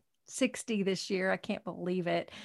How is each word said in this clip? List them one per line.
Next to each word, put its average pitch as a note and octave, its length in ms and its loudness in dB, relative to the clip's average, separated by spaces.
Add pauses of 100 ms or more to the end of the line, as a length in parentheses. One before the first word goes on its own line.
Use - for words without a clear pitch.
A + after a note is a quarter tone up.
(260)
sixty A#3 580 0
this F#3 260 0
year. F#3+ 220 2
I F#3+ 40 2
can't - 280 -4
believe F3 420 -2
it. E3+ 240 0 (140)